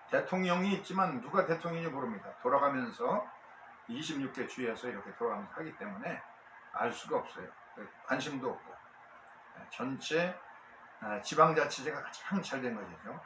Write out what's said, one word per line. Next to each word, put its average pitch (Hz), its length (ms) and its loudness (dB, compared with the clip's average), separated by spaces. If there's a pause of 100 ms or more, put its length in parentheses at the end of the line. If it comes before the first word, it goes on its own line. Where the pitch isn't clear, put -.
대통령이 185 640 4
있지만 180 440 2
누가 147 260 4
대통령인지 165 460 0
모릅니다. 113 400 -4 (100)
돌아가면서 131 880 4 (600)
이십육 139 440 -2
개 120 140 -2
주에서 123 400 -2
이렇게 98 280 -6
돌아가면서 104 400 -2
하기 - 220 -8
때문에 - 440 -6 (520)
알 117 180 0
수가 - 260 -2
없어요. - 300 -6 (580)
관심도 135 440 0
없고, - 260 -8 (800)
예, - 120 -14
전체, 160 680 0 (640)
아, 104 200 -2
지방자치제가 156 800 6
가장 - 400 -2
잘 131 200 -2
된 120 140 0
것이죠. 101 500 -10